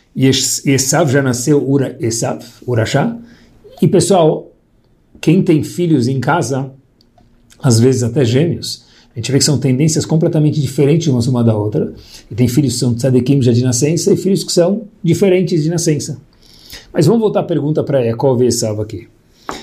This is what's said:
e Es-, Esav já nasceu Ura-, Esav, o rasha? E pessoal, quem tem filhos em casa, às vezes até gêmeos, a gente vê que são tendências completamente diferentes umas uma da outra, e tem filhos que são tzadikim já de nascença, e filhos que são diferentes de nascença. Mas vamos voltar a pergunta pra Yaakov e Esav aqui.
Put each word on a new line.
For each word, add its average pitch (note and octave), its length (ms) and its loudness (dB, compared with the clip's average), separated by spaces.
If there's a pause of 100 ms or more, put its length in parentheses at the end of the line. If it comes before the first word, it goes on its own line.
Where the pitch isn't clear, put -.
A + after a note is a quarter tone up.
(160)
e C3+ 100 2
Es-, - 400 0
Esav C#3+ 440 0
já C#3 120 2
nasceu C3 460 0
Ura-, C3+ 320 -2
Esav, B2 440 -4 (220)
o B2 80 -2
rasha? C#3 420 0 (640)
E F3+ 60 2
pessoal, E3+ 680 2 (680)
quem E3+ 220 2
tem D#3+ 200 2
filhos D3+ 460 0
em C3+ 100 -2
casa, C3+ 540 -2 (880)
às A#2 160 4
vezes B2 240 4
até A#2+ 220 0
gêmeos, C3 600 -2 (300)
a - 40 -14
gente A2+ 120 -8
vê C#3 80 2
que C3+ 60 0
são C#3 140 0
tendências C#3+ 460 0
completamente D#3 560 0
diferentes C#3 480 0
umas A#2+ 180 0
uma A#2+ 180 0
da A2 120 4
outra, C3+ 360 -4 (380)
e - 40 -14
tem A#2+ 140 2
filhos B2+ 260 0
que - 60 -8
são B2 140 0
tzadikim B2+ 480 2
já A#2+ 100 4
de A#2 100 2
nascença, D3 500 0
e E3+ 40 2
filhos F#3 260 0
que - 100 -8
são F#3 360 0 (140)
diferentes F3 600 2
de D#3+ 80 -2
nascença. D#3+ 500 -4 (720)
Mas D3+ 140 2
vamos A3+ 140 4
voltar G3 200 0
a - 40 -2
pergunta D3+ 380 -2
pra C#3 180 0
Yaakov A#2+ 420 0
e B2+ 40 4
Esav G#2+ 340 -2
aqui. - 280 -10 (540)